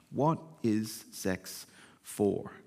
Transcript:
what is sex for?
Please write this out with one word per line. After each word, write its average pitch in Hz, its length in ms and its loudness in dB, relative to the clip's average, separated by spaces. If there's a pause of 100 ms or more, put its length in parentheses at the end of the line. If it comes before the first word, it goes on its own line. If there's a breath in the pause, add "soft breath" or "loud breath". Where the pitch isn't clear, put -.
(120)
what 156 280 2 (240)
is 107 480 2
sex - 540 -4 (360 soft breath)
for? - 520 0 (140)